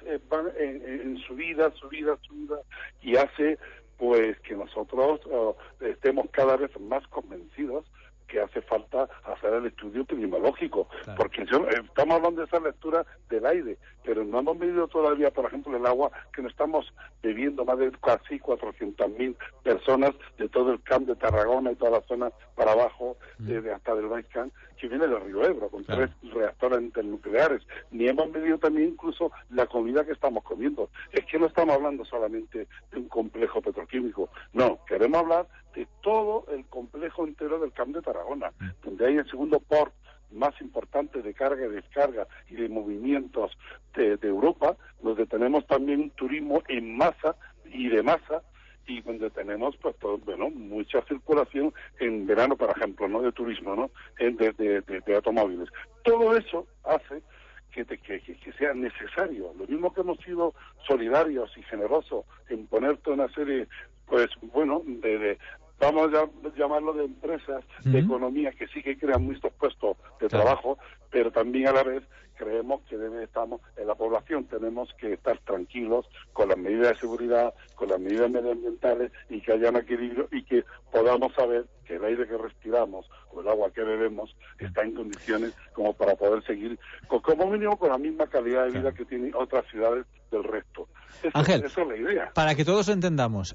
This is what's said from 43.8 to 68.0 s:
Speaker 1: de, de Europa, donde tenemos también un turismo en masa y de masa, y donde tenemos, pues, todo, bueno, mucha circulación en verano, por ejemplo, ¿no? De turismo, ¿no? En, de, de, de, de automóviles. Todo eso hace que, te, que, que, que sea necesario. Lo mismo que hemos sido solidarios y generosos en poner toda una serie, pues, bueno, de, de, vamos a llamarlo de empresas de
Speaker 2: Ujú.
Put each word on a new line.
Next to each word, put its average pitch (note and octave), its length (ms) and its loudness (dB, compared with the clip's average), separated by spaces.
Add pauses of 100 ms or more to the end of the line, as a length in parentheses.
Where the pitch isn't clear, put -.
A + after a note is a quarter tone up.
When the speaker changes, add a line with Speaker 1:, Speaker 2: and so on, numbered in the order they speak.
Speaker 1:
de, G#2 220 2
de G#2 120 -4
Europa, B2+ 480 2 (260)
donde A2 240 0
tenemos B2+ 400 0
también C#3+ 340 2
un D3+ 100 -2
turismo D3 580 -2
en A#2 280 -6
masa D#3 400 0 (300)
y B2+ 220 -4
de A2 140 4
masa, D#3 400 0 (440)
y A#2+ 160 -8
donde A2 280 -6
tenemos, G#2+ 460 -6
pues, C#3+ 220 -6
todo, G#2 200 -4
bueno, G#2+ 320 -6
mucha G#2+ 520 -4
circulación C#3+ 720 0 (280)
en A2 260 -2
verano, A#2+ 300 4
por A2 200 0
ejemplo, G2+ 320 -4
¿no? A2+ 140 -2
De B2 100 2
turismo, G#2+ 440 -6
¿no? C4 140 -2 (280)
En, A#2+ 180 2
de, A2 160 2
de, G#2 300 0
de, F#2+ 180 -8
de G2+ 160 0
automóviles. G#2 520 0 (340)
Todo A#3 340 6
eso F#3 300 -2 (180)
hace D3+ 380 -2 (480)
que, A#2+ 140 -8
te, - 140 -12
que, G2 220 -10
que, F2+ 160 -16
que - 180 -18
sea C#3+ 200 0
necesario. A#2+ 840 -6
Lo G2 80 -8
mismo E3 280 -2
que F#3+ 60 -2
hemos F3 180 -2
sido E3+ 340 -2 (340)
solidarios C3 720 2
y - 60 -20
generosos B2+ 600 -2 (240)
en A2 180 -8
poner C3 320 2
toda C#3+ 260 -2
una B2 100 -4
serie, C#3 340 -2 (380)
pues, A#2+ 220 4 (240)
bueno, D3+ 320 2
de, A2+ 340 -2
de, G2+ 200 0 (400)
vamos D#3 360 4
a D#3 140 4 (280)
llamarlo D3+ 360 0
de D3+ 120 0
empresas C#3 600 -6 (200)
de C3 140 6
Speaker 2:
Ujú. D#3+ 80 4